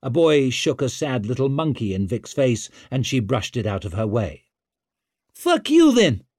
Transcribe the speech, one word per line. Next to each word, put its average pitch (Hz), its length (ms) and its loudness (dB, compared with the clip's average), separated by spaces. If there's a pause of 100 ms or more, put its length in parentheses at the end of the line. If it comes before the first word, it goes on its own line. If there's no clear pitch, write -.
A 139 60 -8
boy 147 400 4
shook 131 320 -2
a 135 80 0
sad 127 380 -4
little 127 240 -2
monkey 135 420 -2
in 95 140 -2
Vic's 110 260 -6
face, 127 380 0 (200)
and 110 160 -4
she 131 140 0
brushed 113 340 -4
it 113 120 -4
out 98 180 -4
of 90 80 -8
her 110 140 -4
way. 101 380 -4 (880)
Fuck - 340 -2
you, 311 240 6
then! 185 320 2 (140)